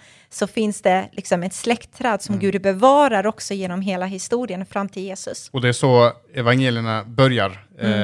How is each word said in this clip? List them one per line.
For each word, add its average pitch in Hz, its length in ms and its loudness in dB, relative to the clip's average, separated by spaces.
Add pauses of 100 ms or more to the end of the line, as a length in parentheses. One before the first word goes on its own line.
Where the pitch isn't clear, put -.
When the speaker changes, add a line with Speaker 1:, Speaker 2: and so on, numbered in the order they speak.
(300)
Speaker 1:
så - 180 -4
finns 208 340 -2
det 190 300 2
liksom 180 320 -4
ett 196 100 -6
släktträd 233 680 -4
som 202 140 -4
Speaker 2:
Mm. 196 160 0
Speaker 1:
Gud 190 100 -2
bevarar 214 680 4
också - 260 -6
genom 185 280 -6
hela 185 240 -4
historien 196 600 -6
fram 196 240 -6
till 190 140 -10
Jesus. - 500 -12
Speaker 2:
Och 127 80 -2
det 123 60 2
är 120 60 2
så 120 380 6 (220)
evangelierna 117 680 0
börjar, 113 640 0 (140)
Speaker 1:
Mm. 104 140 0 (100)